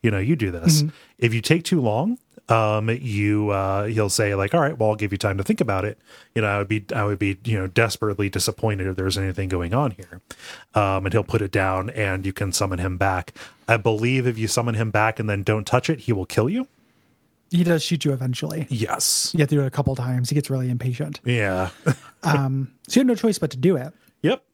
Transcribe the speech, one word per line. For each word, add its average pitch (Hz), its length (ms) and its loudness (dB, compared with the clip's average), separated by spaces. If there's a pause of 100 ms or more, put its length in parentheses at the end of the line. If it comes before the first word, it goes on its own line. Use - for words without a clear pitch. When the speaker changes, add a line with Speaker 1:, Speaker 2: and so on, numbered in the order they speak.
Speaker 1:
You 117 80 4
know, 101 80 0
you 127 180 0
do 107 140 -2
this. 147 320 2
Speaker 2:
Mm-hmm. 151 120 -4 (240)
Speaker 1:
If 117 160 2
you 113 80 -2
take 165 220 2
too 175 160 2
long, 131 380 0 (300)
um, 110 400 2
you, 104 600 0
uh, 98 340 0
he'll 107 240 0
say, 101 260 0
like, 98 200 0
'All 170 60 4
right, 156 160 0
well, 110 140 2
I'll 104 60 0
give 104 160 -4
you 98 60 -4
time 98 180 0
to 98 80 -2
think - 160 0
about 98 240 0
it.'" 104 140 -6 (360)
You 113 80 0
know, 104 60 2
I 101 100 0
would 101 100 -2
be, 104 160 -2 (100)
I 110 100 0
would 104 140 -2
be, 98 260 -2
you 110 140 0
know, 92 80 -2
desperately 104 640 0
disappointed 101 560 -2
if 92 100 -4
there's 95 220 -2
anything 95 300 -2
going 87 260 -2
on 135 180 0
here. 90 300 -18 (520)
Um, 98 320 2
and 92 60 0
he'll 104 100 2
put 107 200 -2
it 98 100 -6
down 95 380 0
and 95 340 -2
you 98 80 -2
can 98 180 -4
summon 95 280 -2
him 92 180 -2
back. 92 380 -2 (340)
I 117 80 6
believe 117 500 2
if 117 120 -2
you 110 100 -2
summon 117 260 0
him 110 160 0
back 107 300 2
and 107 80 0
then 101 140 0
don't 107 240 0
touch 127 240 2
it, 151 100 -2
he - 120 -2
will 95 140 0
kill 120 220 2
you. 247 180 -2 (840)
Speaker 2:
He 175 140 4
does 165 180 2
shoot 160 220 -2
you 147 80 2
eventually. 127 580 -4
Speaker 1:
Yes. - 640 -2
Speaker 2:
You 170 60 2
have 143 100 4
to 151 60 2
do 143 60 4
it 135 40 0
a 131 40 -2
couple 135 260 0
times. 127 340 -2
He 147 60 0
gets 143 140 0
really 127 200 -2
impatient. 127 540 -4
Speaker 1:
Yeah. 98 460 0 (140)
<laughs> 151 100 2 (280)
Speaker 2:
Um, 135 500 0 (140)
so - 100 2
you 240 40 8
have 269 60 4
no 247 80 4
choice 214 240 0
but 156 140 -2
to 131 40 -10
do 160 200 4
it. 135 180 -6 (280)
Speaker 1:
Yep. 208 320 0